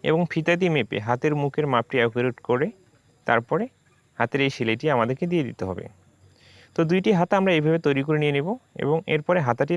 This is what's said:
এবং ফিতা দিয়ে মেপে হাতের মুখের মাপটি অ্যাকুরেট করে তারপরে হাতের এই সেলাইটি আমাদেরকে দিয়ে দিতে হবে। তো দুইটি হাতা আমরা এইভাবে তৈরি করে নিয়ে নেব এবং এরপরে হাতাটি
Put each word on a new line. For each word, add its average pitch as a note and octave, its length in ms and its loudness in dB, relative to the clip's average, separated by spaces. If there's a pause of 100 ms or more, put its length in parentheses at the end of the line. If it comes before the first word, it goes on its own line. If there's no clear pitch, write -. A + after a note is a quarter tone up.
এবং D#3+ 160 2 (100)
ফিতা E3 300 0
দিয়ে F3 160 2
মেপে G2+ 300 -2
হাতের B2+ 260 0 (100)
মুখের D3 300 -2
মাপটি A#2+ 280 0
অ্যাকুরেট A#2+ 360 0 (120)
করে B2 180 2 (640)
তারপরে C#3 360 0 (540)
হাতের A#2+ 280 0
এই C3+ 100 0
সেলাইটি A2+ 300 -2 (100)
আমাদেরকে A#2+ 360 -2
দিয়ে D#3+ 160 0
দিতে - 200 -10
হবে। F2+ 160 -8 (880)
তো - 60 -2 (100)
দুইটি F#3+ 280 2
হাতা F3+ 220 2
আমরা F#3+ 160 2
এইভাবে D#3 300 2
তৈরি C#3 200 2
করে D3+ 160 0
নিয়ে D3 140 0
নেব D3 120 -2 (360)
এবং D3 120 0 (180)
এরপরে F3 320 0
হাতাটি C#3 300 0